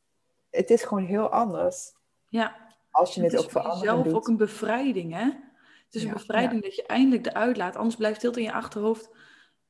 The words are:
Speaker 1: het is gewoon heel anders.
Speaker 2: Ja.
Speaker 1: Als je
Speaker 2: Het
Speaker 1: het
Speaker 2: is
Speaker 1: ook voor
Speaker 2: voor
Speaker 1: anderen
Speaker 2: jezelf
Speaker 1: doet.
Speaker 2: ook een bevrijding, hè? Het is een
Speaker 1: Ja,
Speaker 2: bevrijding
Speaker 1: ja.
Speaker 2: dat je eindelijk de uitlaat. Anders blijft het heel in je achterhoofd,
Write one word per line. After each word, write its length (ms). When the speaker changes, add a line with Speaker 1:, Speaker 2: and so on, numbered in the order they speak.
Speaker 1:
het 200
is 120
gewoon 220
heel 240
anders. 640
Speaker 2:
Ja. 280
Speaker 1:
Als 240
je 80
Speaker 2:
Het 80
Speaker 1:
het 100
Speaker 2:
is 60
Speaker 1:
ook 60
voor 100
Speaker 2:
voor 80
Speaker 1:
anderen 180
Speaker 2:
jezelf 180
Speaker 1:
doet. 160
Speaker 2:
ook 60
een 80
bevrijding, 760
hè? 120
Het 760
is 0
een 60
Speaker 1:
Ja, 60
Speaker 2:
bevrijding 480
Speaker 1:
ja. 60
Speaker 2:
dat 80
je 100
eindelijk 380
de 100
uitlaat. 420
Anders 200
blijft 260
het 120
heel 100
in 60
je 60
achterhoofd, 540